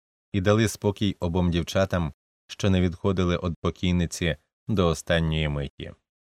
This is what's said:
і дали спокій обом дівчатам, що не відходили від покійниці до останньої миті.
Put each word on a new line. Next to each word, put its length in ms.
і 80
дали 260
спокій 520
обом 320
дівчатам, 640
що 220
не 120
відходили 560
від 240
покійниці 760
до 200
останньої 640
миті. 420